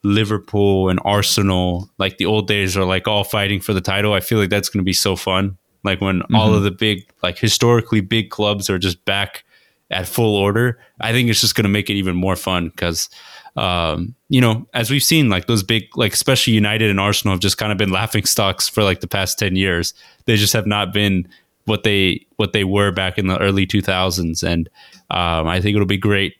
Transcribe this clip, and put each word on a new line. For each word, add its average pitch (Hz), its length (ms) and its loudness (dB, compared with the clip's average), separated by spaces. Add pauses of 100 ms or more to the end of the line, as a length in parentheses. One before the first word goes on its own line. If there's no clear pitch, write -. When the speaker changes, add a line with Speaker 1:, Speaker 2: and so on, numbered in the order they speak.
Speaker 1:
Liverpool, 101 840 2
and 92 160 0
Arsenal, 95 920 0
like, 95 200 -4
the 90 80 -2
old 107 220 0
days 98 280 0
are, 95 100 0
like, 92 220 -2
all 104 160 0
fighting 101 360 -2
for 107 140 -4
the 92 80 0
title, 101 320 0
I 98 60 2
feel 110 200 0
like 98 100 0
that's 101 200 -2
gonna 98 140 -2
be 92 100 0
so 95 220 0
fun. 95 420 -2 (260)
Like, 95 180 -2
when 95 200 0 (120)
all 110 140 4
Speaker 2:
Mm-hmm. 110 100 4
Speaker 1:
of 101 60 2
the 101 80 0
big, 98 340 -2 (180)
like, 87 140 -4
historically 113 640 2
big 104 280 -2
clubs 104 400 -2
are 95 100 -2
just 90 260 -4
back 98 380 -4 (480)
at 92 160 -6
full 110 280 0
order, 107 440 0 (200)
I 113 120 -4
think 120 180 2
it's 107 120 0
just - 140 0
gonna 107 140 2
make 101 200 0
it 101 60 -2
even 92 200 -2
more 92 200 0
fun 87 400 -2
'cause, 85 340 -4 (480)
um, 87 580 -2 (140)
you 127 120 4
know, 117 320 2
as 117 160 -2
we've 135 140 0
seen, 151 260 4
like, 92 180 -2
those 113 160 0
big, - 200 -2 (120)
like, 107 180 0
especially 127 400 0
United 107 360 2
and 98 100 0
Arsenal 98 340 0
have 90 80 -2
just 98 160 0
kinda 107 180 -2
been 98 160 0
laughing 98 340 -2
stocks - 440 0
for, 110 140 0
like, 95 180 0
the 85 60 -10
past 95 300 -2
ten 95 180 -2
years. 92 380 0 (320)
They 113 120 2
just 101 160 2
have 107 140 0
not 101 260 -2
been 98 340 2 (380)
what 110 180 -2
they, 98 420 2 (120)
what 104 160 -2
they 104 100 2
were 101 280 2
back 92 260 -2
in 98 100 0
the 92 120 0
early 98 260 0
two 101 160 0
thousands. 90 600 -2
And, 85 240 -2 (440)
um, 85 360 0
I 90 140 0
think 104 140 0
it'll 101 100 2
be 98 120 -2
great 98 420 0